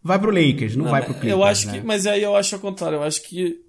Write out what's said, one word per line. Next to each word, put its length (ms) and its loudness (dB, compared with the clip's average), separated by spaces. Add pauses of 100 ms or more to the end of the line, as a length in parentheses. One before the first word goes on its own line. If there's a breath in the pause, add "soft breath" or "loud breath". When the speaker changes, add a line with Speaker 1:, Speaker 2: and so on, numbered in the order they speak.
Speaker 1:
vai 160 2
pro 120 2
Lakers, 440 2
não 100 0
Speaker 2:
Não, 60 -2
Speaker 1:
vai 100 2
Speaker 2:
mas 80 -6
Speaker 1:
pro 80 -6
Speaker 2:
eu 20 -16 (180)
Speaker 1:
Clippers, 140 4
Speaker 2:
acho 160 0
Speaker 1:
né? 120 -6
Speaker 2:
que, 60 -10
mas 220 -2
aí 160 0
eu 120 0
acho 200 2
ao 60 -10
contrário, 360 -4
eu 60 -2
acho 200 -2
que 340 -4 (120)